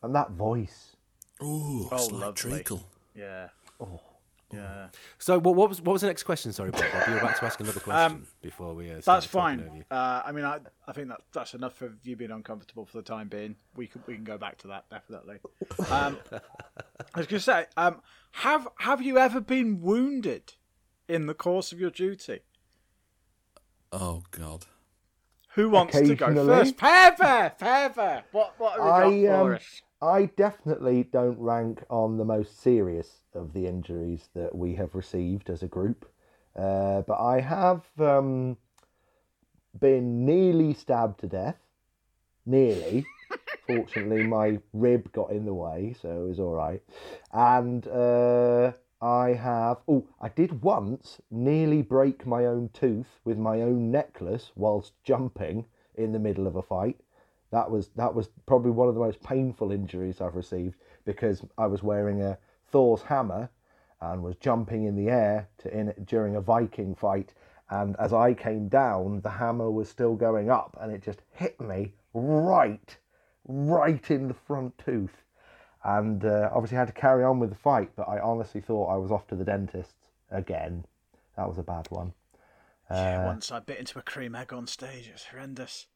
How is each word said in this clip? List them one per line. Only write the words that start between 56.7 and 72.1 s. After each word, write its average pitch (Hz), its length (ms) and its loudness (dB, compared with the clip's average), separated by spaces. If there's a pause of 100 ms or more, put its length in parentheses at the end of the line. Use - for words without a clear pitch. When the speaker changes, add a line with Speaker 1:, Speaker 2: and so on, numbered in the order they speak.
Speaker 1:
That 113 180 0
was, 107 280 -2
that 117 180 0
was 110 140 -4 (160)
probably 123 260 4
one 120 160 4
of 120 80 2
the 113 60 -2
most 110 200 -2
painful 127 500 -2
injuries 92 500 -6
I've 90 140 -6
received, 90 400 -6 (280)
because 104 400 -2 (140)
I 113 100 0
was 98 160 -2
wearing 104 380 0
a 98 160 -2 (340)
Thor's 127 320 6
hammer 120 460 -4 (520)
and 87 220 -6
was 87 140 -6
jumping 113 480 -2
in 101 100 -2
the 101 140 0
air 107 380 2 (120)
to, - 180 -8
in, 104 160 -4 (120)
during 107 300 0
a 104 60 -2
Viking 107 540 0
fight. 98 380 -4 (360)
And 101 300 -4
as 107 140 0
I 120 200 6
came 107 360 -4
down, 101 520 2
the 104 80 -6
hammer 113 420 -2
was 107 180 -2
still 117 260 0
going 110 340 0
up, 120 300 0
and 110 120 -10
it 98 120 -10
just 101 180 -10 (100)
hit - 300 -8
me 101 320 -6 (200)